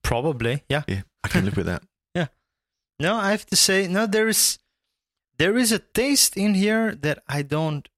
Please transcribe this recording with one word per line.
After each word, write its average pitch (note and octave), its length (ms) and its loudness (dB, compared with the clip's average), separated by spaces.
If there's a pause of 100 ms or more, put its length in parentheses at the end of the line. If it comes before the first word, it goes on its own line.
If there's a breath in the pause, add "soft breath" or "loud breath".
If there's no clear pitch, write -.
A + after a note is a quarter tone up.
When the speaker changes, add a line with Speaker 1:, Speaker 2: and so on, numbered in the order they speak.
Speaker 1:
Probably, B2 640 -2
yeah. C#3+ 180 -2
Speaker 2:
Yeah, G2 140 -4 (220)
I - 40 -8
can F#2+ 180 0
live G2 120 -2
with F2 100 -2
that. F2 200 -6
<laughs> - 60 -20 (200)
Speaker 1:
Yeah. E3+ 140 -2 (720)
No, F3+ 160 0
I G3+ 160 0
have G#3 160 -2
to F#3+ 80 -4
say, F#3+ 320 4
no, G3 180 0
there G#3+ 220 2
is, - 320 0 (800)
there G3 200 2
is A#3 140 2
a G#3 80 0
taste - 560 0
in G3+ 200 2
here G#3+ 400 0
that D3+ 240 -4 (100)
I C#3+ 120 -4
don't D3 460 -4 (100)